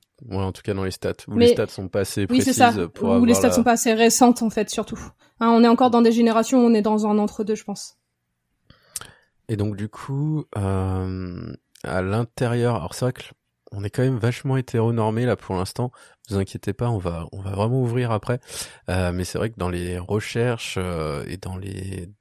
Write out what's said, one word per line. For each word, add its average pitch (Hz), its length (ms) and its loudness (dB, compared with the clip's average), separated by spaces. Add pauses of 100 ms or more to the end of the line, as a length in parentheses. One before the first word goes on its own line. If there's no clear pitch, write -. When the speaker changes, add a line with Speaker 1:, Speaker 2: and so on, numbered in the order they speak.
(260)
Speaker 1:
Ouais, 98 120 -6
en 95 160 -2
tout - 80 -20
cas 104 120 -4
dans 95 120 -4
les 95 60 -2
stats, 90 220 -4 (140)
où 110 60 -8
Speaker 2:
Mais 233 140 6
Speaker 1:
les 240 40 8
stats 110 160 0
sont 95 220 -10
pas 104 120 0
assez 101 200 -2
Speaker 2:
oui, 98 60 0 (140)
c'est 262 120 2
Speaker 1:
précises - 20 -4
Speaker 2:
ça, 233 320 2
Speaker 1:
pour - 220 -4
Speaker 2:
où 240 160 4
les 233 80 6
Speaker 1:
avoir - 20 4
Speaker 2:
stats - 140 4
Speaker 1:
la - 40 0
Speaker 2:
sont 233 100 4
pas 233 100 4
assez 233 200 0
récentes, 233 480 4
en 226 80 0
fait, 208 200 -2
surtout. 214 300 -8 (400)
Hein, 233 120 2
on 233 120 8
est 233 40 8
encore 240 240 6
dans 233 100 4
des 233 120 6
générations 226 460 2
où - 20 6
on 233 120 6
est 214 80 4
dans 214 240 0
un 208 120 2
entre-deux, 214 380 -2
je - 100 -10
pense. - 340 -12 (1500)
Speaker 1:
Et 110 80 -2
donc, 104 180 -2
du 104 140 -6
coup, 151 560 -4 (120)
euh, 92 960 -4 (300)
à 92 180 -4
l'intérieur, 120 760 -2
alors 85 180 -6
c'est - 120 -4
vrai 127 80 -2
que - 100 -18 (500)
on 101 100 -6
est 104 60 -4
quand - 120 -2
même 131 160 2
vachement 120 380 -2
hétéronormé 117 720 0
là 113 100 2
pour - 200 -6
l'instant. 107 360 -4 (380)
Vous 98 80 -2
inquiétez 98 340 -4
pas, 120 180 -2
on 113 100 0
va, 85 340 -6
on 95 80 -12
va 98 100 -8
vraiment 110 300 0
ouvrir 120 300 -2
après. 120 280 -2 (480)
Euh, 90 240 0
mais 90 140 -2
c'est - 120 -6
vrai 110 120 -2
que 113 100 -12
dans 90 80 -2
les 90 320 -4
recherches, 117 800 -4
euh, 80 500 -4
et - 80 -10
dans 92 220 -10
les, 95 500 -10 (140)